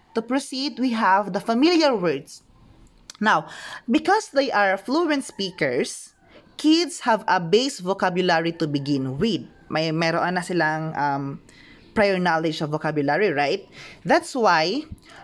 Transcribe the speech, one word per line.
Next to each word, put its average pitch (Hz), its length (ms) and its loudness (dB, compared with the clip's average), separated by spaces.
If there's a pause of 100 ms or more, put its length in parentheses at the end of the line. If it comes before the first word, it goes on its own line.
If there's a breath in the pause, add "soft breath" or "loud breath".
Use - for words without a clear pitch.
(120)
to 226 80 -4
proceed, 262 560 -4
we 247 160 0
have 202 400 2
the 196 80 -2
familiar 277 560 2
words. 156 480 -4 (720)
Now, 185 320 2 (400 loud breath)
because 311 480 2
they 277 160 0
are 196 240 2
fluent 294 480 -2
speakers, 170 880 -4 (480 loud breath)
kids 311 480 2
have 220 160 2
a 185 160 2
base 202 400 0
vocabulary 180 800 0
to 160 80 0
begin 139 480 -2
with. 165 320 -2 (240)
May, 160 160 0
meron 165 480 0
na 175 80 -4
silang, 160 560 -2
um, 139 400 -2 (560 loud breath)
prior 202 240 4
knowledge 165 400 0
of 156 80 -4
vocabulary, 151 640 0
right? 143 320 0 (400 loud breath)
That's 311 320 0
why 185 480 2 (400 loud breath)